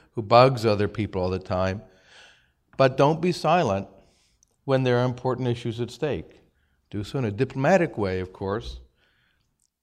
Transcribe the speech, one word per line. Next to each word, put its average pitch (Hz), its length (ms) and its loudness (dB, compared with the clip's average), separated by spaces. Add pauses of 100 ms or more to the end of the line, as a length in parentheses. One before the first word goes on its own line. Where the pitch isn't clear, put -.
(120)
who 120 100 -8
bugs 117 440 6
other 104 240 2
people 98 320 -6
all 92 80 -2
the 92 100 -2
time. 95 420 -4 (920)
But 131 220 4
don't 156 240 2
be 180 100 0
silent 147 560 0 (800)
when 131 180 0
there 123 140 2
are 123 80 2
important 127 420 -4
issues 120 320 -4
at 120 120 -6
stake. 117 500 -8 (480)
Do 101 160 -8
so 143 140 -8
in 127 60 -2
a 104 60 -4
diplomatic 135 640 0
way, 92 220 -2
of 92 140 -8
course, 101 480 -8 (1000)